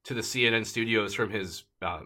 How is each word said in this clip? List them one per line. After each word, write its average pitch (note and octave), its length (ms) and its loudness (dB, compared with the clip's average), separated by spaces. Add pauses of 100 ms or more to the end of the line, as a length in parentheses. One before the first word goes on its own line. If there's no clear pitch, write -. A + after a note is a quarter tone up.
to C3+ 80 -8
the A2+ 100 -2
C B2 220 2
N A2+ 80 6
N A2+ 120 2
studios A2 480 0
from A2 180 0
his, F#2+ 320 -6 (180)
uh, F2 240 -4